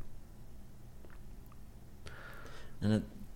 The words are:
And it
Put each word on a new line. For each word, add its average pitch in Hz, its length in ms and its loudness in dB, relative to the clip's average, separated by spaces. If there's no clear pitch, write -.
And 104 120 10
it 107 100 10